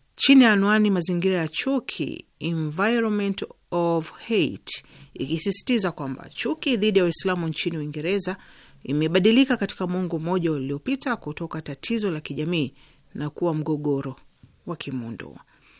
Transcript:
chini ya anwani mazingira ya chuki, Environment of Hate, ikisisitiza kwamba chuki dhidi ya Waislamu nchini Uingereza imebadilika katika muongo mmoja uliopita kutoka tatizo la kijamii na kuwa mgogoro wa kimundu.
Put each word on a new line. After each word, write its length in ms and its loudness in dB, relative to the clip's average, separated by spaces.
chini 300 8
ya 80 6
anwani 380 4
mazingira 480 2
ya 100 0
chuki, 760 -4
Environment 1040 0
of 420 0
Hate, 720 -2
ikisisitiza 800 0
kwamba 420 -10
chuki 420 -2
dhidi 220 4
ya 60 6
Waislamu 440 0
nchini 300 -4
Uingereza 580 -4
imebadilika 720 4
katika 300 -4
muongo 320 -2
mmoja 340 0
uliopita 640 -4
kutoka 460 -8
tatizo 480 -2
la 100 -4
kijamii 540 -2
na 160 -4
kuwa 240 -2
mgogoro 640 -2
wa 100 -8
kimundu. 600 -10